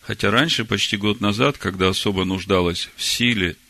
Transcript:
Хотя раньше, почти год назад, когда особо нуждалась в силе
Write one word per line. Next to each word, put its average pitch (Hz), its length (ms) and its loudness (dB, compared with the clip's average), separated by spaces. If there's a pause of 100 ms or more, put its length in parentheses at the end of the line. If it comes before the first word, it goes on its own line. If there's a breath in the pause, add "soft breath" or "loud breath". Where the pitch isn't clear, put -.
Хотя 101 300 -2
раньше, 123 340 2
почти 104 320 -2
год 101 240 0
назад, 104 380 0
когда 92 320 0
особо 95 340 0
нуждалась 90 720 0
в - 80 -6
силе 107 520 0 (140)